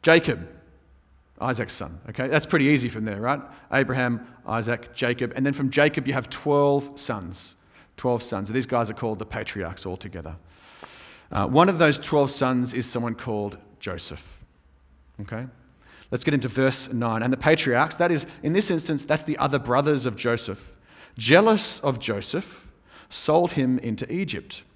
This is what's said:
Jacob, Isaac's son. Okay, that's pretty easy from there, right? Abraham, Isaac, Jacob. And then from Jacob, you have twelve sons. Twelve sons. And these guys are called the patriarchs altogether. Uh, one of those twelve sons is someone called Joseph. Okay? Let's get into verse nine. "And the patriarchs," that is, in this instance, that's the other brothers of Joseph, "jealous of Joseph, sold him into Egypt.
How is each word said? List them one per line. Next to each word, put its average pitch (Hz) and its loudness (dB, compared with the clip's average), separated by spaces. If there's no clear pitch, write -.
Jacob, 156 4
Isaac's 120 -2
son. - -12
Okay, 127 -4
that's 147 2
pretty 147 4
easy 131 4
from 110 -6
there, 104 -6
right? 135 0
Abraham, 127 0
Isaac, 117 -4
Jacob. 120 -2
And 135 -2
then 143 0
from 139 -2
Jacob, 147 2
you 135 -2
have 127 -4
twelve 143 0
sons. 95 -8
Twelve 120 0
sons. 104 -6
And 110 -4
these 131 0
guys 117 0
are 107 -8
called 110 -4
the - -8
patriarchs 95 -8
altogether. 90 -10
Uh, - 0
one 165 6
of 175 0
those 151 6
twelve 143 2
sons 127 0
is 123 -4
someone 117 -4
called 104 -6
Joseph. - -10
Okay? 113 -8
Let's 123 -4
get 151 4
into 123 0
verse 131 0
nine. 113 0
"And 123 2
the 131 2
patriarchs," 151 2
that 175 2
is, 156 0
in 151 0
this 196 0
instance, 156 -2
that's 151 0
the - -4
other 139 0
brothers 131 2
of 113 -2
Joseph, - -4
"jealous 196 4
of 135 -2
Joseph, - -6
sold 165 2
him 127 2
into 117 -4
Egypt. - -6